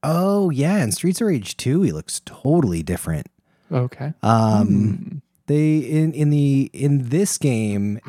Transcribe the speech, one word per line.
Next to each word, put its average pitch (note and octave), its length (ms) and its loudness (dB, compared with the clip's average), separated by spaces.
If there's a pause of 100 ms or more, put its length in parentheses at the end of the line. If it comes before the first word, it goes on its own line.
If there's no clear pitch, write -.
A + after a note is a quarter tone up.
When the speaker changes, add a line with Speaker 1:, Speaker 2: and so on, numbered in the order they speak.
Speaker 1:
oh F#3 480 0
yeah, D#3 320 0
in A#2 100 -2
Streets F3 280 -2
of A3+ 80 2
Rage A#2+ 280 -2
two, D3+ 260 0
he A#2+ 100 2
looks - 320 -10
totally B2+ 580 0
different. D#2+ 460 -6 (420)
Speaker 2:
Okay. C3 420 -4 (100)
Speaker 1:
Um, A2 440 4
Speaker 2:
Hmm. G#2 500 0 (300)
Speaker 1:
they, D#3 320 2
in, D#3 360 0
in D3 160 2
the, C#3 420 2
in C3+ 380 0
this F#3+ 280 0
game, G#2+ 720 0